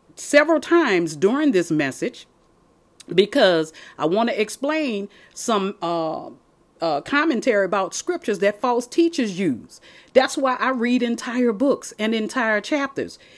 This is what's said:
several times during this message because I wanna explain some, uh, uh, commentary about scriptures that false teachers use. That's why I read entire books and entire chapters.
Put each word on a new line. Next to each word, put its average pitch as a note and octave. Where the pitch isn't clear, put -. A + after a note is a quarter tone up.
several D4+
times F#3+
during B3+
this F3
message D3+
because F#3
I D3
wanna A3
explain A3
some, G3+
uh, E3
uh, D3+
commentary B3
about F#3+
scriptures A#3+
that G3+
false B3
teachers C#4
use. D3+
That's C4
why C4
I A#3+
read A#3+
entire A#3+
books B3
and A3
entire A3
chapters. C4+